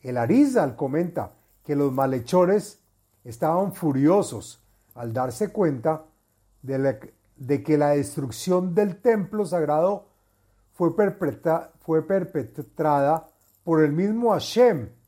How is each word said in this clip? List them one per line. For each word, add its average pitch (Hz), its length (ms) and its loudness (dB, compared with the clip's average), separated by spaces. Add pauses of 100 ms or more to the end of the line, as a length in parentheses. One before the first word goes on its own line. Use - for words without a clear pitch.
El 127 160 -6
Arizal 214 580 2
comenta 156 580 -4 (300)
que 147 120 -4
los 143 160 0
malhechores 135 880 0 (440)
estaban 165 500 -2
furiosos 147 920 0 (300)
al 120 200 -10
darse 131 380 -4
cuenta 156 540 -2 (560)
de 135 160 -6
la, 135 220 0 (380)
de 135 260 -2
que 151 140 2
la 147 120 2
destrucción 165 840 -2
del 208 260 0
templo 214 440 0
sagrado 170 640 0 (640)
fue 170 220 0
perpetra-, 170 840 -2
fue 160 240 -2
perpetrada 151 1200 -2 (360)
por 160 200 2
el 147 100 2
mismo 214 380 0
Hashem 190 580 2 (180)